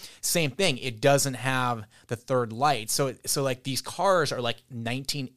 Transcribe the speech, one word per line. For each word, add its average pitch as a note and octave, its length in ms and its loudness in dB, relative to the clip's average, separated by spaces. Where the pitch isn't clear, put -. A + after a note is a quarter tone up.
same D#3+ 300 0
thing. D3 280 0
It A2+ 220 -8
doesn't C#3 340 4
have B2 500 -2
the A#2+ 80 -2
third B2 360 0
light. A#2 380 0
So, C3+ 240 0
so, C#3 200 0
like, B2+ 180 -2
these C3+ 180 -4
cars F3 520 2
are, C3+ 80 -4
like, A#2 280 -4
nineteen B2+ 680 -6